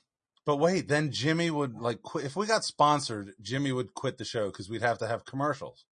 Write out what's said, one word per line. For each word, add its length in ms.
But 120
wait, 300
then 240
Jimmy 400
would, 240
like, 260
qui-, 220
if 120
we 100
got 180
sponsored, 800
Jimmy 320
would 200
quit 240
the 80
show 240
'cause 200
we'd 120
have 180
to 80
have 180
commercials. 680